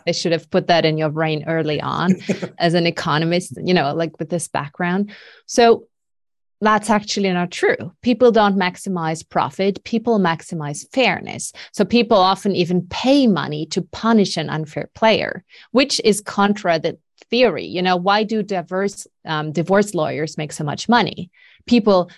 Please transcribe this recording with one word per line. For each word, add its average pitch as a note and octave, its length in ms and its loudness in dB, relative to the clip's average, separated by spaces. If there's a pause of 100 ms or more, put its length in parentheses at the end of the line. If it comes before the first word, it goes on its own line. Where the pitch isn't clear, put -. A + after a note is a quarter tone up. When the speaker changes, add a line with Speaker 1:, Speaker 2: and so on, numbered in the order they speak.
Speaker 1:
They F3 80 -2
should F3 200 -2
have D#3+ 180 -4
put F#3 160 0
that E3 180 4
in D#3 140 2
your D#3 120 0
brain D#3 360 -2
early D#3 340 -2
on F3 360 0 (220)
Speaker 2:
<laughs> - 200 -12
Speaker 1:
as E3+ 160 2
an E3+ 120 2
economist, E3 760 -2
you F3+ 80 2
know, D3 220 2
like, D#3+ 240 -4
with D#3 100 -8
this F3 200 -6
background. F3+ 640 -4 (340)
So - 400 4 (760)
that's G#3+ 300 0
actually G#3 420 0
not F3 180 -2
true. - 420 -2 (100)
People B3 280 4
don't G3+ 260 4
maximize F3+ 720 -4
profit. F#3 560 -2
People A3+ 340 0
maximize E3 760 -4
fairness. - 600 -2 (200)
So G3+ 120 0
people A3+ 320 2
often F#3+ 380 2
even F3 340 0
pay C4+ 380 2
money D3+ 400 0
to F3+ 160 -4
punish G#3+ 540 0
an D3+ 140 -4
unfair D3+ 440 -6
player, G3+ 500 0 (280)
which C#4 320 2
is G#3 160 2
contra G3+ 580 0
the D#3 200 -4 (320)
theory. G#3+ 340 2
You G#2 180 -6
know, F3+ 140 2
why G3 280 2
do A3 180 -2
diverse, G3 640 -6 (180)
um, D#3 280 -4
divorce F#3+ 420 2
lawyers D3+ 440 -4
make D3+ 140 -6
so D#3 120 -8
much - 240 -6
money? A3 420 0 (360)
People G3+ 520 4